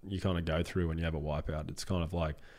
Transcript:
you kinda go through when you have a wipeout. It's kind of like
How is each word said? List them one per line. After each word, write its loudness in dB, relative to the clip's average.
you -4
kinda 2
go 2
through 2
when 0
you 0
have 0
a -2
wipeout. -2
It's -6
kind 2
of -2
like 0